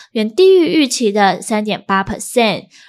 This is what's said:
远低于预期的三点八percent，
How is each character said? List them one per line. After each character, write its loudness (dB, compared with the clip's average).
远 -4
低 4
于 4
预 2
期 -2
的 0
三 -4
点 -6
八 0
percent， -4